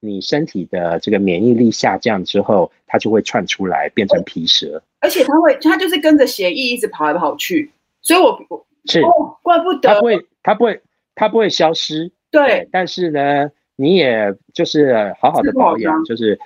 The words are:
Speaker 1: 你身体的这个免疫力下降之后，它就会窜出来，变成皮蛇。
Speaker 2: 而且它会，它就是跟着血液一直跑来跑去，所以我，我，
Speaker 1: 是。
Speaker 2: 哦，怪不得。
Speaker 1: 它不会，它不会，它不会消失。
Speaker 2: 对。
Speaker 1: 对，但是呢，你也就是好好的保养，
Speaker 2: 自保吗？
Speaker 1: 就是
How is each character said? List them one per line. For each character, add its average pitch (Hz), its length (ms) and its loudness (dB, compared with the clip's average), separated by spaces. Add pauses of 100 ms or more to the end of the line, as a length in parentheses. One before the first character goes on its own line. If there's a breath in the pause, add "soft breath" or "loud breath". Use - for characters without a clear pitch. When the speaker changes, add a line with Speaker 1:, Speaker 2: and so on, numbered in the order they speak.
Speaker 1:
你 101 200 -8
身 151 240 -2
体 92 220 -8
的 85 340 -4
这 104 100 -6
个 104 80 2
免 95 240 0
疫 120 120 4
力 117 160 4
下 104 260 -2
降 101 280 -4
之 101 180 -2
后， 98 280 0 (160)
它 - 120 -2
就 107 120 -2
会 107 120 2
窜 - 240 -4
出 98 200 -6
来， 76 240 -4
变 104 160 -2
成 87 180 0
皮 - 220 -10
蛇。 - 360 -2 (180)
Speaker 2:
而 294 80 0
且 294 160 0
它 294 160 2
会， 320 220 4
它 320 160 2
就 370 100 -2
是 349 100 -2
跟 302 200 4
着 254 80 4
血 185 260 -2
液 247 220 -4
一 - 20 -4
直 - 120 -6
跑 151 180 -4
来 151 80 0
跑 151 220 -2
去， 160 340 -4 (320)
所 320 120 0
以 370 60 4
我， 262 180 4 (120)
我， - 160 -14 (180)
Speaker 1:
是。 - 160 0
Speaker 2:
哦， - 420 2
怪 339 180 2
不 359 140 -2
得。 254 140 2
Speaker 1:
它 208 120 4
不 220 40 2
会， 220 220 0 (160)
它 208 120 -2
不 220 100 0
会， 208 160 -2 (340)
它 214 140 0
不 226 100 -2
会 214 100 2
消 160 240 2
失。 160 380 -6 (200)
Speaker 2:
对。 294 160 4
Speaker 1:
对， 196 240 0
但 185 160 -2
是 175 240 -4
呢， 143 400 0 (260)
你 151 200 2
也 113 380 2 (180)
就 170 120 -2
是 120 560 2
好 135 100 2
好 - 100 0
的 - 120 0
保 262 260 2
养， - 0 -
Speaker 2:
自 - 80 -4
保 320 120 0
吗？ 320 60 -4
Speaker 1:
就 113 120 -6
是 107 300 0